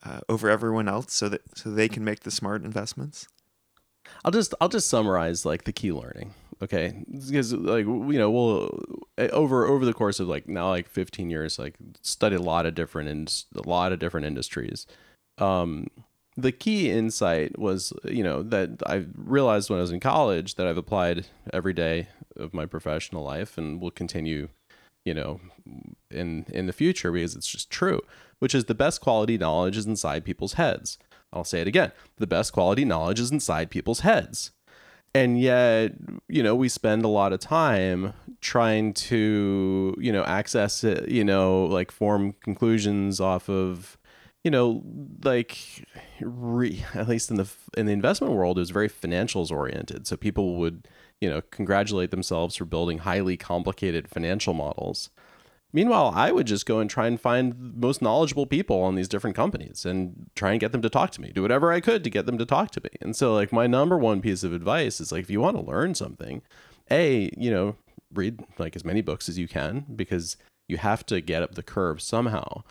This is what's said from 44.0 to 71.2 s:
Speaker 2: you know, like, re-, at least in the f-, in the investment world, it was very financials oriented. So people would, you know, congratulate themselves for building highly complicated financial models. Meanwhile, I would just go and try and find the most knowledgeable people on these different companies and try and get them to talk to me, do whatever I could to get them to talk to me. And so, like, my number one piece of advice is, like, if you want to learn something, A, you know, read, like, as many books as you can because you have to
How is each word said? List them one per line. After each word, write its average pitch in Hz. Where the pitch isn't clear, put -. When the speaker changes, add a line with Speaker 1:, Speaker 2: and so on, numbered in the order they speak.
Speaker 2:
you 170
know, 123
like, -
re-, 120
at 110
least 113
in 113
the 98
f-, -
in 110
the 104
investment 147
world, 90
it 92
was 85
very 101
financials 87
oriented. 69
So -
people 95
would, 85
you 98
know, 76
congratulate 98
themselves 87
for -
building 85
highly 92
complicated 87
financial 87
models. -
Meanwhile, 170
I 135
would 349
just 104
go 110
and 107
try 113
and 120
find 123
the 120
most 135
knowledgeable 135
people 135
on 92
these 95
different 101
companies -
and 90
try 98
and 107
get 110
them 127
to 113
talk 151
to -
me, -
do 92
whatever 139
I 170
could 220
to 123
get 101
them 123
to 117
talk 175
to -
me. -
And 110
so, 120
like, 104
my 117
number 143
one 110
piece 95
of 87
advice 113
is, 78
like, 87
if 92
you 104
want 170
to -
learn 101
something, -
A, 135
you 120
know, 104
read, 104
like, 82
as 80
many 95
books 76
as 85
you 87
can 85
because 87
you 85
have 107
to 92